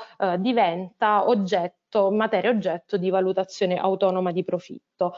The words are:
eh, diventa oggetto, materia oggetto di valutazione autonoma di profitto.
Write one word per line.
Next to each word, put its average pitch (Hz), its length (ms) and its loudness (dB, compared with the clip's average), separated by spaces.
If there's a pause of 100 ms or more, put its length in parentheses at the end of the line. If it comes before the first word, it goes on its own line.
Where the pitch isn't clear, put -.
(180)
eh, 180 220 0
diventa 202 880 0
oggetto, 196 840 0
materia 214 380 0
oggetto 185 480 -2
di 185 120 -2
valutazione 185 680 0
autonoma 185 540 0
di 180 120 -2
profitto. - 760 -6